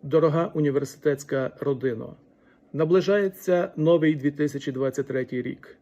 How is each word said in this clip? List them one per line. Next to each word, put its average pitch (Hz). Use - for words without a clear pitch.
дорога 160
університетська 139
родино, 131
наближається 185
новий 156
дві 143
тисячі 143
двадцять 131
третій 131
рік. -